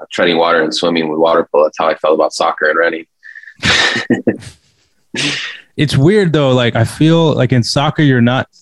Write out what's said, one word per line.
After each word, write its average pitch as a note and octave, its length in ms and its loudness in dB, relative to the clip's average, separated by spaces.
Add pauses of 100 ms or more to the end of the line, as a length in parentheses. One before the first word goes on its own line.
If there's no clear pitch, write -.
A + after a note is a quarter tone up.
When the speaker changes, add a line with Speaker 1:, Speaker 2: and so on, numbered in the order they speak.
(120)
Speaker 1:
treading F2 240 0
water E2 260 2
and D#2 120 -4
swimming E2 340 -2
with D#2 100 -6
water E2 320 2
polo, D2+ 140 2
that's D#2 140 -4
how E2 100 0
I D#2 80 0
felt D#2 180 0
about D#2 180 0
soccer D#2 360 -2
and D#2+ 100 -2
running. E2 280 -4 (560)
<laughs> - 760 -2 (1400)
Speaker 2:
It's D3 200 0
weird F3+ 360 2
though. C#3+ 200 2
Like, A#2+ 220 2
I A2+ 100 2
feel D#3+ 500 2
like B2+ 180 0
in B2 100 2
soccer, D3 400 -2
you're C3 180 4
not, A#2+ 280 0 (140)